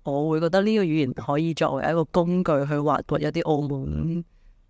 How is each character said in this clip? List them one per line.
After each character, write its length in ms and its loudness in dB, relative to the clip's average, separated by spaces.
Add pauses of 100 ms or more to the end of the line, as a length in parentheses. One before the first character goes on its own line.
我 300 0
會 80 2
覺 100 2
得 140 4
呢 140 2
個 60 2
語 120 0
言 180 0
可 240 -4
以 160 0
作 220 0
為 80 -4
一 100 0
個 120 2
工 380 0
具 80 0 (140)
去 120 -2
挖 240 2
掘 160 -4
一 100 -2
啲 160 -4
澳 240 0
門 580 -4 (440)